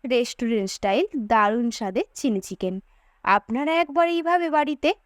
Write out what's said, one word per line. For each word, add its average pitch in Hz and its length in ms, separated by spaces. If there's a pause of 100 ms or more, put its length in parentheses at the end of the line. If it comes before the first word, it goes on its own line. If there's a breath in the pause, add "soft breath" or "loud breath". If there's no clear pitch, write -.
রেস্টুরেন্ট 233 680
স্টাইল 214 340 (220)
দারুণ 226 440
স্বাদের 220 340 (100)
চিলি 208 260
চিকেন। 185 340 (500)
আপনারা 233 460 (100)
একবার 330 260
এইভাবে 339 420
বাড়িতে 294 400 (160)